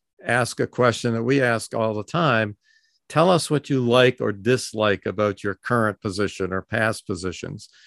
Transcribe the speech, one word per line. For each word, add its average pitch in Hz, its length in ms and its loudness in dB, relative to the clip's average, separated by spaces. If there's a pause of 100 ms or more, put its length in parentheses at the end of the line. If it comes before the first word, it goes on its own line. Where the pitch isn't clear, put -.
(240)
ask 120 360 -2
a 120 80 -2
question 120 460 0
that 113 100 -2
we 135 180 2
ask 117 340 -2
all 110 180 0
the 104 100 -6
time. 117 520 0 (540)
"Tell 165 200 4
us 180 200 2
what 147 200 -2
you 131 160 0
like 123 360 4
or 110 100 0
dislike 107 720 0
about 104 380 -2
your 101 120 -4
current 110 440 0
position 95 540 -4
or 95 80 -4
past 110 440 -2
positions." 92 640 -8 (200)